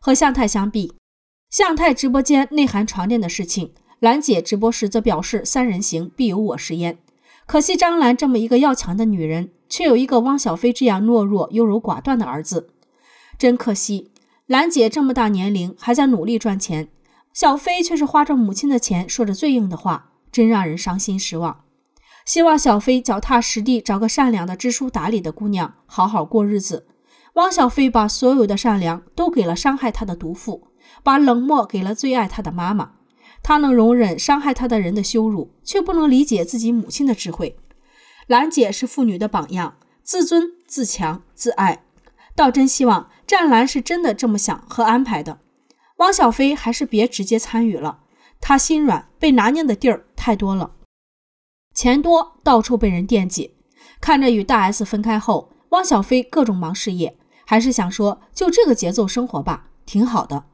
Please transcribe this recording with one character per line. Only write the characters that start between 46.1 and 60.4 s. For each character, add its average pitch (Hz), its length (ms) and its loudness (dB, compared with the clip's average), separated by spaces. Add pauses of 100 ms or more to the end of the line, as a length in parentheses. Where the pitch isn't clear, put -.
小 269 200 4
菲 277 240 0
还 233 180 -4
是 285 120 -4
别 220 220 0
直 208 160 -6
接 220 140 0
参 226 280 -2
与 202 120 -2
了， 151 220 -8 (420)
他 - 160 2
心 311 260 0
软， 208 240 0 (120)
被 311 140 4
拿 226 180 4
捏 320 120 0
的 247 120 0
地 254 140 0
儿 202 160 -2 (100)
太 226 200 -2
多 196 200 -4
了。 180 160 -6 (1040)
钱 254 280 2
多 330 420 2
到 240 180 4
处 247 160 -2
被 208 120 0
人 180 160 -2
惦 196 240 0
记， - 260 -8 (460)
看 294 180 2
着 269 100 4
与 214 140 2
大 214 200 2
S 208 200 0
分 208 180 -4
开 220 180 0
后， - 340 -2 (160)
汪 359 160 2
小 226 160 2
菲 254 220 0
各 302 200 0
种 214 140 0
忙 175 180 -6
事 - 160 -6
业， 170 260 -6 (280)
还 220 120 2
是 247 140 2
想 185 180 0
说， 202 320 -2 (120)
就 370 160 0
这 370 160 4
个 262 100 4
节 - 160 -4
奏 208 160 0
生 240 180 -4
活 156 160 -6
吧， - 260 -6 (180)
挺 208 200 0
好 226 200 -2
的。 143 280 -8